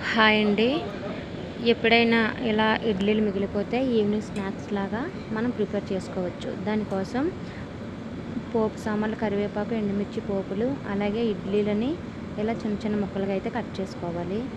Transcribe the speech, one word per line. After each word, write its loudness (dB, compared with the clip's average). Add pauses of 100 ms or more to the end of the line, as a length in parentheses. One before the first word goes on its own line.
(140)
హాయ్ 8
అండి. 4 (1040)
ఎప్పుడైనా 6 (320)
ఇలా 4 (240)
ఇడ్లీలు 4
మిగిలిపోతే 0 (160)
ఈవినింగ్ 2
స్నాక్స్ -6
లాగా -2 (360)
మనం 0
ప్రిపేర్ -2
చేసుకోవచ్చు. -4 (160)
దానికోసం 0 (1300)
పోపు 0
సామాన్లు, 0
కరివేపాకు, 0
ఎండుమిర్చి -2
పోపులు, 0 (240)
అలాగే 0 (100)
ఇడ్లీలని 2 (520)
ఇలా 0
చిన్న -2
చిన్న 0
ముక్కలుగా -2
అయితే -2
కట్ -6
చేసుకోవాలి. -4 (160)